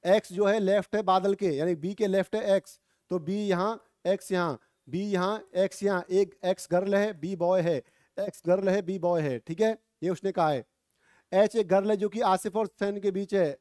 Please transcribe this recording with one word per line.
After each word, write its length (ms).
एक्स 300
जो 120
है 140
लेफ्ट 360
है 80
बादल 320
के, 140
यानी 280
बी 160
के 140
लेफ्ट 280
है 200
एक्स, 240
तो 80
बी 200
यहाँ, 400
एक्स 240
यहाँ, 280
बी 160
यहाँ, 400
एक्स 280
यहाँ, 280
एक 240
एक्स 260
गर्ल 240
है, 200
बी 220
बॉय 240
है, 140
एक्स 300
गर्ल 220
है, 120
बी 180
बॉय 220
है, 180
ठीक 220
है, 160
ये 60
उसने 220
कहा 180
है। 160
एच 240
एक 120
गर्ल 240
है 60
जो 120
कि 180
आसिफ 280
और 140
सैन 320
के 100
बीच 220
है। 280